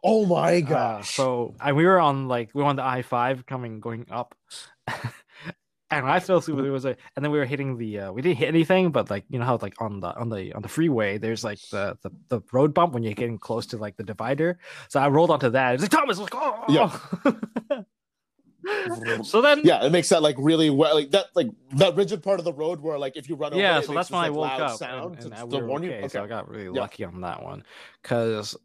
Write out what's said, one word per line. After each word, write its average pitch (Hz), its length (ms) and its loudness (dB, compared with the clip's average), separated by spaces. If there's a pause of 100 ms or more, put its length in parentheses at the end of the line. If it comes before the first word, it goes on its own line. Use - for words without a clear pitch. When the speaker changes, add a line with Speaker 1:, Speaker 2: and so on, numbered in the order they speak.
Speaker 1:
Oh 214 240 4
my 165 340 4
Speaker 2:
Uh, - 0 -
Speaker 1:
gosh. 117 420 0
Speaker 2:
so 127 580 -2
I, 143 120 0
we 156 120 4
were 185 160 6
on, 139 280 2
like, 120 260 -2
we 143 80 0
were 143 60 4
on 139 80 2
the 131 80 -4
I 127 180 -2
five 127 440 -2
coming, 120 340 -10
going 117 300 -8
up. 120 240 -8 (540)
<laughs> - 40 -6 (1000)
And 143 160 0
I 156 140 4
fell 180 180 2
asleep. 156 180 -2
Speaker 1:
Mm-hmm. - 20 -2
Speaker 2:
It 135 120 0
was 131 140 -4
a, 127 120 -2 (200)
and 139 80 -4
then 147 80 0
we 151 60 2
were 143 80 2
hitting 135 320 -4
the, 107 220 -6
uh, 98 120 -8
we 107 80 -8
didn't 160 180 2
hit 135 100 2
anything, 165 440 4
but, 117 180 0
like, 101 200 -4
you 127 80 -4
know 117 60 -2
how, 123 180 2
like, 98 180 -10
on 104 200 -6
the, 90 80 -6 (100)
on 117 120 -6
the, 95 220 -8
on 107 100 -10
the 104 60 -12
freeway, 117 500 0
there's, 110 260 -4
like, 104 160 -6 (100)
the, 101 320 -4
the, 95 80 -12 (180)
the 117 120 -2 (120)
road 147 220 4
bump 175 200 4
when 117 100 -2
you're 110 100 -4
getting 117 240 -4
close 113 280 -6
to, 123 120 -10
like, 104 180 -10
the 113 60 -12
divider. 139 560 -4 (300)
So - 120 0
I 139 80 4
rolled 156 220 6
onto 135 200 4
that. 127 240 2
It's 131 100 0
like, 190 80 -2
"Thomas!" 277 260 2
I 208 40 -6
was 196 100 -8
like, 269 100 -6
"Oh!" 240 240 -4
Speaker 1:
Yeah. 170 320 4 (260)
Speaker 2:
<laughs> 262 80 4 (1900)
So 214 200 2
then 294 200 6
Speaker 1:
Yeah, 131 220 6
it 139 60 4
makes 175 200 2
that, 170 120 6
like, 147 160 4
really 156 320 4
well, 147 240 4
like, 147 180 2
that, 185 220 2
like, 160 140 2 (280)
that 175 200 6
rigid 190 260 0
part 196 160 0
of 170 60 -8
the 170 80 -2
road 156 280 -4
where, 151 180 -4
like, 139 180 -6
if 135 120 -14
you 160 80 -6
run 147 180 -6
over 185 80 0
Speaker 2:
Yeah, 185 160 4
Speaker 1:
it, 143 60 0
it - 0 -
Speaker 2:
so 139 60 -8
Speaker 1:
makes - 20 -4
Speaker 2:
that's 170 180 -4
when - 20 -8
Speaker 1:
this, 180 80 -2
Speaker 2:
I - 20 0
Speaker 1:
like, 160 80 0
Speaker 2:
woke 147 60 -4
Speaker 1:
loud 151 220 -4
Speaker 2:
up 147 120 -2
Speaker 1:
sound 117 240 -8
Speaker 2:
and, - 80 -10 (180)
Speaker 1:
to, 123 60 -14
Speaker 2:
and 110 80 -14
I, 104 100 -14
Speaker 1:
to - 0 -
Speaker 2:
we 131 160 -4
were - 20 -6
Speaker 1:
warn 135 200 -4
you. - 100 -8
Speaker 2:
okay. 110 140 -10
So - 0 -
Speaker 1:
Okay. 104 160 -8
Speaker 2:
I 104 40 -10
got 107 220 -10
really 107 200 -12
Speaker 1:
Yeah. - 0 -
Speaker 2:
lucky 101 360 -6
on 90 180 -12
that 87 200 -8
one 95 200 -14 (400)
'cause 113 640 -2